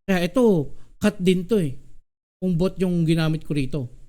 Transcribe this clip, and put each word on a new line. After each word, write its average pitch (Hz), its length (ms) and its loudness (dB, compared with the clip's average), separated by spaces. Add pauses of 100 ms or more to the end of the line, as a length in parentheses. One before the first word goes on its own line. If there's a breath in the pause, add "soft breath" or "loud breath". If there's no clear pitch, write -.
Kaya 180 240 0
ito, 185 480 2 (240 soft breath)
cut 208 240 2
din 180 240 2
to, 208 160 0
eh. 135 160 -4 (600)
Kung 185 160 -2
bot 185 240 0
yung 175 240 0
ginamit 160 400 0
ko - 80 -6
rito. 143 400 -4 (180)